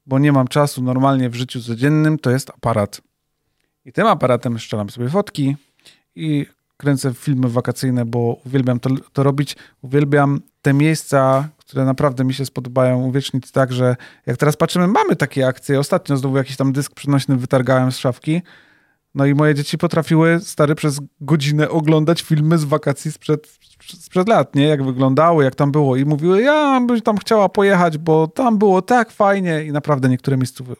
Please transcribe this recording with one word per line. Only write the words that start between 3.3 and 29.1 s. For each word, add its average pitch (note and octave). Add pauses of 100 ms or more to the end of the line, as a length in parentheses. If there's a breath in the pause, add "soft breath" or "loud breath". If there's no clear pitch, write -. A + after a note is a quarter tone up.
I C3
tym G3
aparatem B2
strzelam G#2+
sobie A#2+
fotki D3 (580 soft breath)
i D3+ (300)
kręcę C#3
filmy B2+
wakacyjne, B2
bo A#2 (100)
uwielbiam B2+
to, C3 (220)
to C#3+
robić. C#3 (260 loud breath)
Uwielbiam C#3+ (220)
te C#3
miejsca, C#3 (100)
które C3+
naprawdę C3
mi C3
się C3+
spodobają, B2+
uwiecznić C3
tak, C3
że B2 (300 loud breath)
jak B2+
teraz D3+
patrzymy, F3
mamy C#4+
takie C3+
akcje. C3+
Ostatnio -
znowu C3+
jakiś C3
tam C3+
dysk C#3
przenośny C#3
wytargałem B2+
z -
szafki. D#3 (720 soft breath)
No C#3
i C#3+
moje D3+
dzieci D3
potrafiły, E3
stary, D3+
przez D3 (200)
godzinę D3
oglądać D#3
filmy D#3+
z D3+
wakacji D3
sprzed, - (400)
sprzed F#3
lat, F3+
nie? C#3+
Jak D3
wyglądały, C3+
jak C3
tam C#3+
było. C#3
I C3+
mówiły: E3
"Ja C#4
bym A#3+
tam G#3+
chciała G3+
pojechać, F3+
bo D#3+
tam A3+
było F#3+
tak A#3